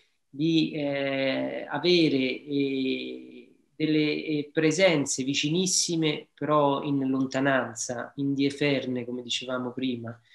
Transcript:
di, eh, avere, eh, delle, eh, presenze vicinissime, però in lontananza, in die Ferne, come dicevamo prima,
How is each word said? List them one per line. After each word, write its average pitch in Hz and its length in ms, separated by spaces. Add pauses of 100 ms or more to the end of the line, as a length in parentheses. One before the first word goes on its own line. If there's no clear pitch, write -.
(280)
di, 160 460
eh, 135 960
avere, 151 480
eh, 131 1300 (240)
delle, 151 500
eh, 151 260
presenze 156 720
vicinissime, 156 1080
però 143 480
in 139 260
lontananza, 131 1080
in 139 180
die 139 160
Ferne, 127 560
come 123 160
dicevamo 127 500
prima, 120 480 (160)